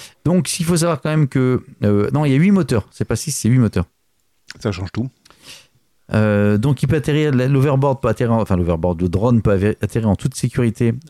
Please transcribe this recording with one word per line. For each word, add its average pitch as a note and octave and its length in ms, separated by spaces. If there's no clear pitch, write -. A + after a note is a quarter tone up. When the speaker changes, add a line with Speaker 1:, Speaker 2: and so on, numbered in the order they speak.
Speaker 1:
Donc, E3+ 240
s'il D#3+ 200
faut F3 100
savoir E3 240
quand D#3 80
même D#3 180
que, B2+ 380
euh, G#2 300
non, D3 120
il C#3 60
y C3 40
a - 20
huit F#3 140
moteurs. C3+ 400
C'est - 140
pas A#2 100
six, - 160
c'est - 180
huit B2+ 80
moteurs. G2+ 280
Speaker 2:
Ça A2 120
change F#2 200
tout. B2+ 180
Speaker 1:
Euh, G#2 460
donc, C#3 240
il C#3+ 40
peut D#3 100
atterrir, D3+ 360
l'overboard C3+ 680
peut B2+ 60
atterrir, A#2 260
enfin, G#2 220
l'overboard, F2 460
le F2+ 80
drone A2 320
peut A2 100
aver-, G2+ 300
atterrir A2 280
en F#2+ 60
toute - 200
sécurité A#2 580